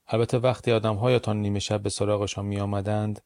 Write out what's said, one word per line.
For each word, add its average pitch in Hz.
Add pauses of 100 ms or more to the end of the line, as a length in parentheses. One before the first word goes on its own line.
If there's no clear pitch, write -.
البته 117
وقتی 120
آدم‌هایتان 110
نیمه 101
شب 104
به 101
سراغشان 104
می‌آمدند، 101